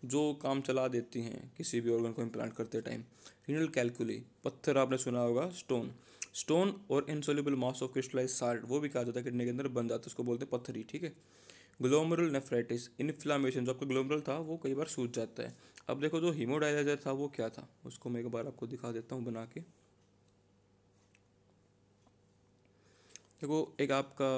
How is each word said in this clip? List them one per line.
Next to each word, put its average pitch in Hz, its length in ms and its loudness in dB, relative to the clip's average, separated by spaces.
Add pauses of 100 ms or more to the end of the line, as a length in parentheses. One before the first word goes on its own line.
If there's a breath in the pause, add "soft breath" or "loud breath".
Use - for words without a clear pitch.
जो 147 280 2 (100)
काम 135 180 0
चला 131 280 2
देती 120 340 -2
हैं 117 340 -8
किसी - 240 0
भी 117 120 2
ऑर्गन 117 200 2
को 113 100 -4
इम्प्लांट 113 320 -4
करते 113 260 -4
टाइम। 117 240 -6 (440 loud breath)
रीनल 156 200 2
कैलकुली, 120 540 0 (220)
पत्थर 139 340 2
आपने 131 200 4
सुना 123 220 0
होगा, 120 320 4
स्टोन, 127 380 -2 (440 loud breath)
स्टोन 180 400 4 (160)
और 139 200 2
insoluble 143 520 2
mass 127 200 0
of 131 120 -4
crystallized 127 420 0
salt, 120 280 0
वो 127 160 0
भी 147 80 -2
कहा 127 140 0
जाता 120 180 0
है 120 40 -6
किडनी 123 200 0
के 120 60 0
अंदर 135 200 -2
बन 120 180 0
जाता 117 140 0
है, - 40 -12
उसको - 160 -6
बोलते 120 220 0
हैं - 80 -10
पत्थरी, 120 300 -4
ठीक 156 220 -8
है। 156 80 -6 (680 loud breath)
ग्लोमेरुलर 160 520 4
नेफ्राइटिस, 120 560 0 (120)
इन्फ्लेमेशन, 139 640 0
जो 127 80 0
आपका 127 140 -4
ग्लोमेरुल 135 340 2
था 147 200 -2
वो 165 240 -6
कई 135 100 0
बार 147 140 -2
सूज 123 240 -2
जाता 113 300 -4
है। 120 120 -8 (340 loud breath)
अब 131 120 0
देखो 156 200 2
जो 165 140 2
hemodialyzer 147 720 2
था 139 80 0
वो 139 220 -2
क्या 113 120 -2
था, - 200 -12 (180)
उसको 123 240 -8
मैं 120 100 -2
एक 120 80 -4
बार 117 180 -4
आपको 123 220 -8
दिखा 120 240 -6
देता 117 220 -8
हूँ 127 100 -4
बना 113 220 -6
के। 135 140 -12 (3750 loud breath)
देखो 151 180 2 (220)
एक 139 120 4
आपका 135 460 2